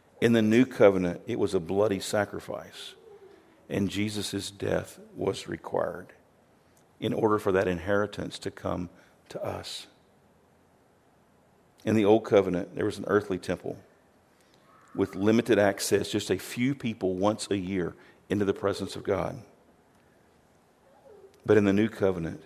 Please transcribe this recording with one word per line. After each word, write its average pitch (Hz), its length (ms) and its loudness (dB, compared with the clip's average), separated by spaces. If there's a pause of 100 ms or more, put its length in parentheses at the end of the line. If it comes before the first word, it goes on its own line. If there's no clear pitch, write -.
(200)
In 117 140 4
the 113 80 6
new 113 240 6
covenant, 95 600 4
it 113 120 -4
was 98 160 0
a 92 60 0
bloody 98 380 0
sacrifice, - 960 -6 (760)
and 101 200 -2
Jesus' 101 600 -6
death 101 480 -4 (180)
was 98 320 -4
required 85 600 -6 (920)
in 113 120 -2
order 107 260 2
for 104 140 -2
that 92 160 2
inheritance 101 720 -4
to 98 100 -10
come 90 380 -6 (420)
to - 120 -10
us. - 440 -10 (2000)
In 107 100 4
the 110 100 6
old 110 200 6
covenant, 95 500 2
there - 120 -2
was 98 120 -4
an 101 80 -10
earthly 98 320 0
temple 87 400 -8 (1160)
with 101 200 -2
limited 110 440 2
access, 101 500 2
just 104 220 -2
a 92 80 0
few 127 360 -4
people 104 400 -4
once 104 360 0
a 101 60 0
year 92 380 -4 (360)
into 104 140 0
the 98 100 2
presence 98 420 -4
of 95 80 -12
God. 90 340 -2 (2000)
But 107 100 6
in 104 80 6
the 98 80 4
new 104 160 4
covenant, 87 580 -2